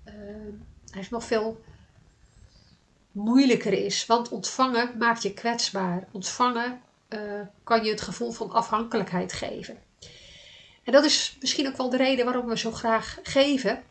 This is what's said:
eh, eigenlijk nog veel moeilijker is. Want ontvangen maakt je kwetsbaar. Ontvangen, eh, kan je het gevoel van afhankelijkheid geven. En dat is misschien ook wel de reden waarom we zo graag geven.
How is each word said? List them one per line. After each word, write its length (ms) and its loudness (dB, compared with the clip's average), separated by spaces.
eh, 100 -18
eigenlijk 300 -12
nog 140 -6
veel 380 -2
moeilijker 640 4
is. 320 0
Want 240 2
ontvangen 680 0
maakt 260 2
je 100 -2
kwetsbaar. 800 -2
Ontvangen, 720 -2
eh, 340 -8
kan 200 2
je 80 0
het 100 -4
gevoel 300 -6
van 200 -8
afhankelijkheid 840 -2
geven. 440 -8
En 80 -2
dat 120 10
is 360 0
misschien 280 -2
ook 100 -6
wel 120 0
de 80 0
reden 280 4
waarom 200 -2
we 120 -2
zo 140 -4
graag 520 -2
geven. 680 2